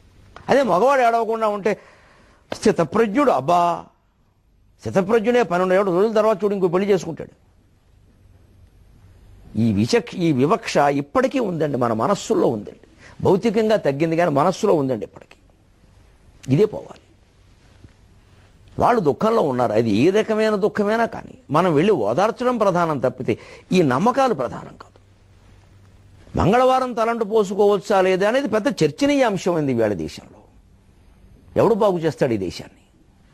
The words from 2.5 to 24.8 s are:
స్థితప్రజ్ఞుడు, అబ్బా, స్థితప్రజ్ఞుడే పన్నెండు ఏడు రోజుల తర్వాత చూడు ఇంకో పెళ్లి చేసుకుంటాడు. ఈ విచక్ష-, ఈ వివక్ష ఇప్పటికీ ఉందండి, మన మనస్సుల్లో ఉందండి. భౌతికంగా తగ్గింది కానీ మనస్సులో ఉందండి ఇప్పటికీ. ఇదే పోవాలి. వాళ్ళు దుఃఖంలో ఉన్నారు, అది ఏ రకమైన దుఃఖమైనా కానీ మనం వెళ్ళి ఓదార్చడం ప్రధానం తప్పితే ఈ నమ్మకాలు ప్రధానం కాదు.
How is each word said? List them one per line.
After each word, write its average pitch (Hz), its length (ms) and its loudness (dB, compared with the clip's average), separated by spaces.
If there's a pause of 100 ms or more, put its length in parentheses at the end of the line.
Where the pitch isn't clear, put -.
స్థితప్రజ్ఞుడు, 214 760 0
అబ్బా, 170 540 0 (960)
స్థితప్రజ్ఞుడే 208 600 0
పన్నెండు 180 320 0
ఏడు 196 80 4
రోజుల 196 300 2
తర్వాత 214 320 2
చూడు 202 100 0
ఇంకో 185 140 0
పెళ్లి 190 220 0
చేసుకుంటాడు. 170 400 -2 (2250)
ఈ 113 140 2
విచక్ష-, 123 460 -2
ఈ 165 140 0
వివక్ష 147 440 0
ఇప్పటికీ 147 640 0
ఉందండి, 160 400 -4
మన 117 140 0
మనస్సుల్లో 180 560 -2
ఉందండి. 107 320 -8 (420)
భౌతికంగా 214 540 2
తగ్గింది 156 400 -2
కానీ 170 140 2
మనస్సులో 180 440 2
ఉందండి 131 300 -2
ఇప్పటికీ. - 320 -20 (1160)
ఇదే 196 100 4
పోవాలి. - 360 -8 (1800)
వాళ్ళు 226 220 2
దుఃఖంలో 202 420 0
ఉన్నారు, 123 300 -2
అది 113 180 2
ఏ 123 200 4
రకమైన 214 440 0
దుఃఖమైనా 208 520 0
కానీ - 320 -14 (120)
మనం 165 240 2
వెళ్ళి 185 180 4
ఓదార్చడం 196 640 0
ప్రధానం 170 400 0
తప్పితే 123 400 -4 (340)
ఈ 180 100 4
నమ్మకాలు 214 520 2
ప్రధానం 127 280 -8
కాదు. - 340 -20 (1400)